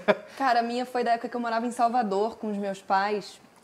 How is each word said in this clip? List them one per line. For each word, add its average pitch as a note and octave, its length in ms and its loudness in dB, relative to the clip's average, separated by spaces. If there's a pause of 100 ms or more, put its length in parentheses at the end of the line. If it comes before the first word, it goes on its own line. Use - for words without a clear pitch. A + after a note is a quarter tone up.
(380)
Cara, B3 220 4
a A#3 40 2
minha A#3+ 220 -2
foi B3 180 -2
da A#3 80 2
época A#3 160 -2
que B3 80 -8
eu A#3+ 60 -4
morava A#3 260 -2
em A#3 40 -2
Salvador A3+ 680 2
com G#3+ 140 -6
os G3+ 60 -4
meus G3 240 -4
pais. G3+ 600 0 (220)